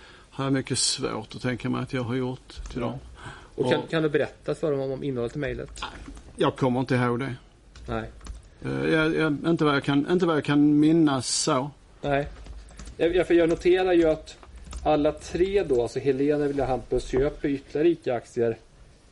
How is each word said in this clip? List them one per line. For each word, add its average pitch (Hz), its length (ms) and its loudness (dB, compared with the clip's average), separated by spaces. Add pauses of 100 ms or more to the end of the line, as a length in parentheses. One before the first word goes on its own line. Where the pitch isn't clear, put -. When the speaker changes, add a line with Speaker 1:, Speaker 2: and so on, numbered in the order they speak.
(300)
Speaker 1:
har 135 140 -6
jag 135 80 0
mycket 131 260 0
svårt 113 560 -2
att 110 80 -12
tänka 127 280 -2
mig 123 120 -2
att 127 100 -6
jag 127 100 -2
har 117 120 -4
gjort 127 560 -6
till - 100 -6
dem. 120 180 -4 (560)
Speaker 2:
Och 135 160 0
kan, 151 120 2
Speaker 1:
Och - 80 -12
Speaker 2:
kan 165 120 0
du 156 60 0
berätta 147 460 -2
för 156 160 -2
dem 139 100 -2
om, 135 100 -4
om 135 120 -8
innehållet 123 340 -4
i - 20 -6
mejlet? 127 420 -8 (560)
Speaker 1:
Jag 147 200 2
kommer 127 240 2
inte 127 140 0
ihåg 123 260 2
det. 131 140 -6 (540)
Speaker 2:
Nej. 113 220 -6 (540)
Speaker 1:
Eh, 135 280 -2
jag, 156 240 2
jag, 151 200 0 (100)
inte 160 180 2
vad 147 100 4
jag 139 100 0
kan, 143 260 2
inte 180 160 2
vad 165 100 2
jag 143 80 0
kan 147 360 6
minnas 151 480 4
så. 147 420 0 (300)
Speaker 2:
Nej. 143 280 0 (680)
Jag, 170 200 2
jag, 170 100 4
för 175 80 4
jag 170 140 6
noterar 180 440 4
ju 170 120 6
att 156 320 0 (480)
alla 151 280 2
tre 190 500 0
då, 131 200 2
alltså 117 160 -4
Helena, 143 460 2
Evelina 139 180 -2
och 127 60 0
Hampus, 123 380 -2
köper 147 420 -2
ytterligare 147 400 0
ica-aktier, 117 680 0 (540)